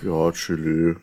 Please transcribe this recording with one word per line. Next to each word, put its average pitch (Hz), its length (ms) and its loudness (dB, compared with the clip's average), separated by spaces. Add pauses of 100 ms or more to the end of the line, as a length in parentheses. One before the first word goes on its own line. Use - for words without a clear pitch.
Ja, 82 280 2
Tschüdelü. 82 720 0